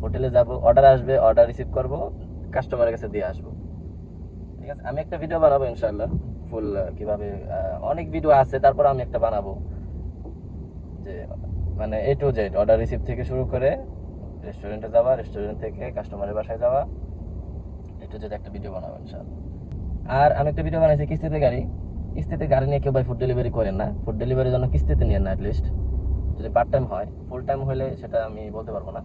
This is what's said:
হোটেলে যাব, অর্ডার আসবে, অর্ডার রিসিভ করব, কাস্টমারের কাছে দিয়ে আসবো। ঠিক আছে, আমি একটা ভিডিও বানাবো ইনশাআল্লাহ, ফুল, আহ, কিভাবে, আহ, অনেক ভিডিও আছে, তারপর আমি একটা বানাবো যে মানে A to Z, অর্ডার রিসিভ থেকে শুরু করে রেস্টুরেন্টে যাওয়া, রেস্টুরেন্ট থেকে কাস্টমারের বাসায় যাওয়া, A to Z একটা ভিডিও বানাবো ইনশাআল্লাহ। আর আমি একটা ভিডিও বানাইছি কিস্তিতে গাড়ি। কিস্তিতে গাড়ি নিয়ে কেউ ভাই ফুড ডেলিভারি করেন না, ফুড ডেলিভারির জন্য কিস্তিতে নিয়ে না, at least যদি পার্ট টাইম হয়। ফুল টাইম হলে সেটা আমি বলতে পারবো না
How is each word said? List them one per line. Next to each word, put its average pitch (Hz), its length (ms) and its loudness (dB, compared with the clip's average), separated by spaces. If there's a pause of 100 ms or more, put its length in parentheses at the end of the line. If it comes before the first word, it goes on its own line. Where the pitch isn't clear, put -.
হোটেলে 127 280 0
যাব, 123 200 6
অর্ডার 123 340 6
আসবে, 135 340 8
অর্ডার 113 280 8
রিসিভ - 260 -4
করব, - 380 -2 (420)
কাস্টমারের 120 400 2
কাছে - 160 -6
দিয়ে 98 160 -4
আসবো। - 260 -8 (1080)
ঠিক - 100 -12
আছে, - 160 -10
আমি 135 140 -4
একটা 160 160 -6
ভিডিও 160 240 -2
বানাবো 143 240 8
ইনশাআল্লাহ, 113 420 -2 (440)
ফুল, 104 260 -4
আহ, 90 200 -4
কিভাবে, 104 360 -4
আহ, 95 520 -6
অনেক 143 260 -2
ভিডিও 156 200 0
আছে, 135 280 6
তারপর 139 280 6
আমি 135 160 4
একটা - 160 -4
বানাবো 104 380 0 (1400)
যে - 260 -10 (520)
মানে 107 360 2
A 139 100 -2
to 135 80 4
Z, 98 240 0
অর্ডার 107 220 6
রিসিভ 113 260 0
থেকে 123 200 -4
শুরু 127 200 -2
করে 135 320 2 (680)
রেস্টুরেন্টে 208 420 -10
যাওয়া, 208 280 6
রেস্টুরেন্ট 214 440 -6
থেকে 208 300 -6
কাস্টমারের 202 440 -6
বাসায় 107 240 -4
যাওয়া, 131 280 2 (1120)
A - 160 -12
to 107 40 -10
Z 104 120 -8
একটা 101 180 -10
ভিডিও 101 220 -8
বানাবো 92 280 -8
ইনশাআল্লাহ। - 460 -12 (680)
আর 147 160 6
আমি 147 180 2
একটা 151 120 -2
ভিডিও 156 180 0
বানাইছি 151 260 6
কিস্তিতে 156 340 0
গাড়ি। 123 260 4 (480)
কিস্তিতে - 320 -2
গাড়ি - 200 4
নিয়ে 143 140 2
কেউ 139 120 0
ভাই 131 120 4
ফুড - 140 -2
ডেলিভারি 123 320 0
করেন 107 240 0
না, 104 180 0 (120)
ফুড 110 100 -2
ডেলিভারির 127 380 2
জন্য 127 160 2
কিস্তিতে - 360 4
নিয়ে 202 140 4
না, 190 160 2
at 190 60 -4
least - 240 0 (720)
যদি - 100 -6
পার্ট - 220 4
টাইম 131 140 2
হয়। 98 220 -4 (220)
ফুল 127 180 -8
টাইম 139 160 0
হলে 135 340 -2
সেটা 113 280 -4
আমি 107 260 -10
বলতে 87 220 -10
পারবো 85 180 -8
না - 140 -10